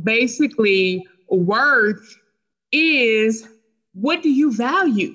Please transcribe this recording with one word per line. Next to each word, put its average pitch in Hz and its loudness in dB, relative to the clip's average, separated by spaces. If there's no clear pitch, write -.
basically, 208 0
worth 214 0
is, 233 0
what 285 -4
do 320 0
you 277 2
value? 233 -2